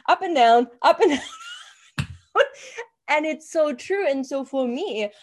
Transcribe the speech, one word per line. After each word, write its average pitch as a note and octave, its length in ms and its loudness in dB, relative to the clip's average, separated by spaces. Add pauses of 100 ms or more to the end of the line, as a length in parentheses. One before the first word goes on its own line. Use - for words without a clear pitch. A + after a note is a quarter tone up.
up F4+ 120 2
and F4 140 -4
down, A#3+ 320 6 (140)
up E4+ 180 4
and F#4 120 4
<laughs> - 840 -10
down. - 460 -2 (680)
And D4+ 140 0
it's D#4 260 -8
so D4+ 220 0
true. F#4 340 -4
And C4+ 180 -2
so C4+ 200 -8
for C4 200 -4
me, A#3+ 440 -6 (140)